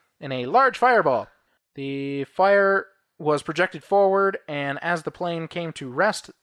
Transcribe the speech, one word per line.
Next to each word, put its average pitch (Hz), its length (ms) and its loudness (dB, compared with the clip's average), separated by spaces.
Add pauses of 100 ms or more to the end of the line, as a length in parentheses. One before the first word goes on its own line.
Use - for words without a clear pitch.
(200)
in 139 120 -10
a 127 140 -6
large 247 320 2
fireball. 165 500 2 (460)
The 139 500 -6
fire 196 600 2 (320)
was 147 240 0
projected 165 420 -4
forward, 196 540 2 (100)
and 143 340 -6
as 170 200 -4
the 160 80 -10
plane 165 380 -6
came 165 260 -8
to 135 160 -12
rest 180 400 -2 (120)